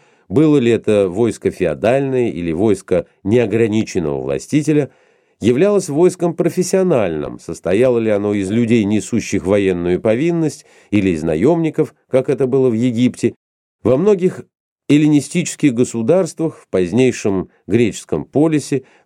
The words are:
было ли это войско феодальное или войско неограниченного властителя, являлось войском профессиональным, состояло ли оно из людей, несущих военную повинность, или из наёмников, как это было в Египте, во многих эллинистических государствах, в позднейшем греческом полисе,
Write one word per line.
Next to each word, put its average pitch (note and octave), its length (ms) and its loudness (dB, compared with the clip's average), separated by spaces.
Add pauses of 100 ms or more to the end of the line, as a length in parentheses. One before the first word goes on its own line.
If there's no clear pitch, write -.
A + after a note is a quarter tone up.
(280)
было D3 300 2
ли A#2 120 2
это G#2 380 2
войско F#2+ 420 -2
феодальное A#2 800 -2
или E2+ 240 -4
войско F2+ 540 0 (180)
неограниченного G#2 960 0
властителя, C#3 680 -2 (500)
являлось F#3 480 2
войском E3+ 460 0
профессиональным, D3+ 1040 -2
состояло A2+ 580 0
ли A2 120 0
оно G#2 240 0
из F#2+ 160 -2
людей, A#2 340 2
несущих G2+ 600 -2
военную F#2 540 0
повинность, D#3 680 -2 (240)
или G2 200 0
из D#2 120 -2
наёмников, D3+ 720 0 (140)
как B2+ 200 0
это C3+ 180 -2
было B2+ 240 0
в A2 40 0
Египте, A#2 600 0 (480)
во B2 140 2
многих F3+ 480 0 (440)
эллинистических D3+ 840 2
государствах, D3 840 -2
в - 100 -20
позднейшем F#2+ 800 0 (180)
греческом F#2 580 -2
полисе, D3 600 -2 (220)